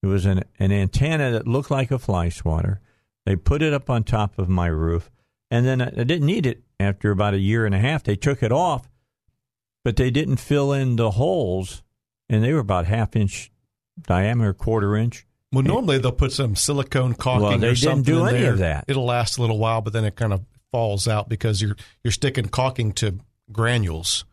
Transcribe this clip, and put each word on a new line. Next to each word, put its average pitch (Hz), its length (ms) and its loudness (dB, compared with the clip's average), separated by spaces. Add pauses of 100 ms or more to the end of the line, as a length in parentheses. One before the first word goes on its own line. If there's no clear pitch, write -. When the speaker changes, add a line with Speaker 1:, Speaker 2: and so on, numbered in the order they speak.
Speaker 1:
It 101 40 0
was 95 180 2
an, 95 160 2 (180)
an 95 120 2
antenna 131 600 0
that 113 160 -2
looked 131 220 -2
like 135 220 0
a 131 80 -2
fly 87 300 0
swatter. 82 520 -2 (460)
They 98 80 2
put 143 260 2
it 156 100 2
up 139 160 -2
on 120 160 0
top 107 360 -2
of 90 100 -2
my 90 160 2
roof, 82 460 -2 (400)
and 117 120 2
then 131 160 0
I, 123 100 -2
I - 140 -4
didn't 147 220 0
need 165 220 2
it. - 160 -4 (160)
After 101 320 0
about 101 240 0
a 98 40 0
year 107 280 0
and 98 80 2
a 95 40 2
half, 131 220 0
they 104 140 0
took 139 260 -2
it 110 100 0
off, 151 380 0 (960)
but 117 120 0
they 127 120 2
didn't 135 280 0
fill 143 360 0
in 131 220 0
the 113 160 2
holes, 107 720 -2 (440)
and 107 160 2
they 123 80 2
were 160 80 2
about 95 280 0
half 107 280 0
inch 101 360 -2 (500)
diameter, 101 520 0
quarter 104 420 0
inch. 117 320 -4 (240)
Speaker 2:
Well, 131 80 2
Speaker 1:
And 135 80 2
Speaker 2:
normally 170 320 2
they'll 123 120 0
put 139 200 0
some 117 240 -2
silicone 131 580 -2
caulking 123 300 0
Speaker 1:
Well, 104 160 2
they 113 80 2
Speaker 2:
or 123 80 4
Speaker 1:
didn't - 20 0
Speaker 2:
something 131 260 2 (120)
Speaker 1:
do 165 100 4
Speaker 2:
in - 100 2
Speaker 1:
any 123 80 2
Speaker 2:
there. 117 100 2
Speaker 1:
of 98 60 2
that. 78 280 0
Speaker 2:
It'll 135 180 -2
last 120 320 -2
a 123 40 -2
little 113 180 0
while, 113 220 0
but 104 120 -6
then 110 120 0
it 104 100 -4
kind 110 180 0
of 95 80 0 (300)
falls 107 360 -2
out 107 220 -2
because 107 320 -2
you're, 104 140 -2 (280)
you're 117 80 0
sticking 120 360 -2
caulking 127 460 -2
to 101 260 -4 (320)
granules. 104 800 -2